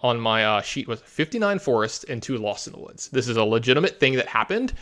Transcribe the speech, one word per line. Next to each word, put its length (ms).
on 160
my, 260
uh, 160
sheet 280
was 120
fifty-nine 600
Forest 480
and 120
two 160
Lost 300
in 60
the 80
Woods. 280
This 200
is 80
a 80
legitimate 560
thing 160
that 100
happened. 560